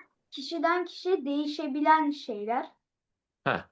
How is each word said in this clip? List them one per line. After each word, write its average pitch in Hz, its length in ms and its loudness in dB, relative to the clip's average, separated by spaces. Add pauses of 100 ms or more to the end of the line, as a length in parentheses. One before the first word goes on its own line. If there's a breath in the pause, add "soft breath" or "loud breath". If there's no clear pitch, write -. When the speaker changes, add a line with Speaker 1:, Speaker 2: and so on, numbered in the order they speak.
(300)
Speaker 1:
kişiden 330 540 0
kişiye 349 400 -2
değişebilen 294 840 2
şeyler. 226 560 -4 (800)
Speaker 2:
Heh. 110 280 0